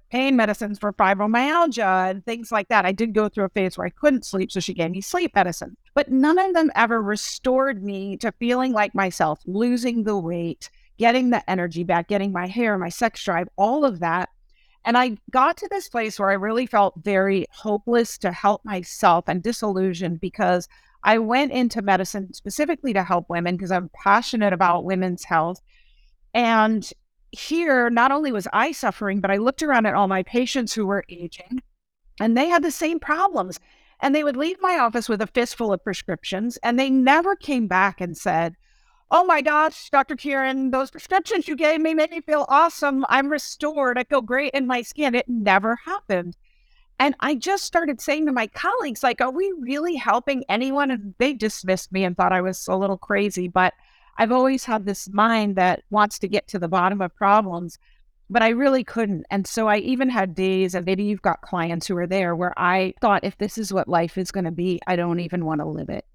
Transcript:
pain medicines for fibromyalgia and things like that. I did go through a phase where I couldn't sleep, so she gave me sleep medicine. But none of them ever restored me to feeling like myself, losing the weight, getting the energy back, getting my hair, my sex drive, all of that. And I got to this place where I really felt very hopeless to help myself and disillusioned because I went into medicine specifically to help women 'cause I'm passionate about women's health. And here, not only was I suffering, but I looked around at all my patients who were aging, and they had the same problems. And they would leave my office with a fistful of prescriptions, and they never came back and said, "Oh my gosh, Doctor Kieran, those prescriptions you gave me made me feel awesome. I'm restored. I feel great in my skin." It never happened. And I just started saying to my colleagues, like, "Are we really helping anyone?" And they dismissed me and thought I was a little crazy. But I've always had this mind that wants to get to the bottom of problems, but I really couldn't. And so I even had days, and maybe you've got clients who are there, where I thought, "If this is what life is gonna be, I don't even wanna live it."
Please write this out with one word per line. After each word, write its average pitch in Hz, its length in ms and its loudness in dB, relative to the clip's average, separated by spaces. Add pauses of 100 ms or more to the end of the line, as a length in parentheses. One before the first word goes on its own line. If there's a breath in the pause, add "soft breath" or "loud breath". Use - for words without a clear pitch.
(120)
pain 262 240 2
medicines 208 420 0
for 208 160 -4
fibromyalgia 214 1160 2
and 190 140 -8
things 233 260 -8
like 208 160 0
that. 208 180 4
I 190 60 2
did 208 240 -2
go 214 120 2
through 202 180 -2
a 180 40 -6
phase 185 260 -2
where 180 120 -6
I 175 40 -6
couldn't 269 340 2
sleep, 190 260 -4
so 196 80 -4
she 180 160 -6
gave 165 160 -2
me 190 100 -6
sleep 349 320 -4
medicine. 180 440 -2 (160)
But 285 180 0
none 285 280 4
of 381 140 0
them 320 220 2
ever 226 260 2
restored 233 840 -2
me 196 340 -8
to 226 160 -4
feeling 247 400 -2
like 208 220 0
myself, 180 500 0
losing 233 580 -2
the 208 140 0
weight, 170 520 -6 (280)
getting 247 320 4
the 240 200 0
energy 175 340 -2
back, 170 240 0
getting 202 240 -2
my 180 160 -4
hair, 214 300 0
my 175 120 -4
sex - 340 -4
drive, 175 320 -2
all 254 300 2
of 202 140 -2
that. 170 300 -2 (560)
And 233 120 2
I 247 200 2 (140)
got 277 260 2
to 403 120 -12
this 392 200 -6
place 220 300 -4
where 196 100 2
I 196 60 4
really 220 300 -2
felt 202 280 2 (100)
very 196 480 2
hopeless 220 680 -2
to 180 120 -2
help 202 320 0
myself 180 640 2
and 175 160 -2
disillusioned 185 800 -2
because 180 460 0 (360 soft breath)
I 214 140 6
went 240 340 2
into 240 300 0
medicine 190 520 0
specifically 285 600 -4
to 190 100 2
help 175 260 -2
women 175 280 -2
'cause 185 140 -6
I'm 180 180 -2
passionate 208 640 2
about 175 320 2
women's 185 380 -2
health. 165 380 0 (720)
And 220 560 2 (420)
here, 285 580 0
not 240 220 4
only 285 200 0
was 208 220 -4
I 254 180 2
suffering, 202 500 -4
but 196 100 0
I 196 60 2
looked 247 260 0
around 254 220 2
at 196 100 0
all 196 120 4
my 190 160 0
patients 240 500 -2
who 214 120 -2
were 196 240 -2
aging, 175 520 -12 (580)
and 226 180 2
they 294 120 2
had 339 140 4
the 330 80 0
same 330 280 -4
problems. 302 600 -2 (420 soft breath)
And 277 140 2
they 302 80 2
would 285 140 0
leave 339 240 -4
my 370 180 0
office 233 300 0
with 208 120 -2
a 214 60 -2
fistful 233 460 -2
of - 100 -4
prescriptions, 196 760 -6
and 240 220 0
they 269 100 0
never 285 460 4
came 247 320 -2
back 185 340 2
and 175 160 -8
said, 170 380 0 (560)
"Oh 349 140 6
my 330 160 4
gosh, 302 480 0
Doctor 277 260 2
Kieran, 262 560 -2
those 262 200 -2
prescriptions - 560 -2
you 294 80 -4
gave 311 260 2
me 320 120 0
made 311 180 2
me 330 100 -8
feel 302 260 0
awesome. 285 600 2
I'm 269 200 2
restored. 294 680 -2
I 247 60 -2
feel 269 180 0
great 254 320 -2
in 269 140 -2
my 247 160 -2
skin." 269 320 -2
It 247 120 0
never 214 500 2
happened. 180 600 -6 (600)
And 269 200 2
I 285 160 0
just 370 280 -2
started 302 380 -2
saying 302 240 -2
to 294 60 0
my 240 160 -2
colleagues, 359 560 -4
like, 240 180 0
"Are 262 100 0
we 381 280 -2
really 294 360 -4
helping 254 540 -2
anyone?" 269 420 0
And 208 260 -8
they 240 160 0
dismissed 208 580 -4
me 190 120 0
and 180 120 -2
thought 180 180 2
I 185 80 2
was 185 260 -6
a 190 80 0
little 190 220 -2
crazy. 202 500 -2
But 185 260 2 (440 soft breath)
I've 226 160 2
always 262 320 2
had 220 200 -2
this 196 240 -6
mind 208 460 2
that 180 340 2
wants 214 300 2
to 190 80 -4
get 202 220 -2
to 196 100 -6
the 170 80 -2
bottom 185 340 0
of 175 140 -4
problems, 190 640 0 (500)
but 226 140 4
I 226 60 4
really 262 340 2
couldn't. 208 480 -4
And 196 160 -2
so 220 200 0
I 214 100 4
even 254 320 0
had 190 260 -2
days, 190 400 0
and 175 100 -4
maybe 190 180 0
you've 208 180 -2
got - 200 0
clients 170 460 -4
who 185 100 -2
are 175 80 -2
there, 180 300 0
where 175 220 -2
I 185 420 2
thought, 202 240 2
"If 196 140 -6
this 208 200 -6
is 208 140 -8
what 190 160 -2
life 170 300 0
is 185 120 -4
gonna 180 220 -4
be, 175 340 -2
I 185 120 0
don't 175 240 -2
even 170 240 -4
wanna 156 200 -2
live 160 240 -8
it." - 260 -8